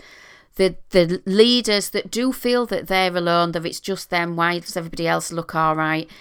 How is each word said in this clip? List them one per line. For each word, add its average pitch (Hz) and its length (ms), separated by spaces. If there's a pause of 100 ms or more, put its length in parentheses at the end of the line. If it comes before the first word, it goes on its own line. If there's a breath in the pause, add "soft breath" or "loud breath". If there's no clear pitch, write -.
(560 loud breath)
the, 190 200 (160)
the 175 340
leaders 214 640
that - 220
do 254 200
feel 247 360
that 185 180
they're 185 320
alone, 170 360
that 165 120
it's 170 140
just - 320
them, 170 240
why 170 240
does - 180
everybody 165 300
else 165 240
look 165 240
all 160 200
right, 156 320 (140)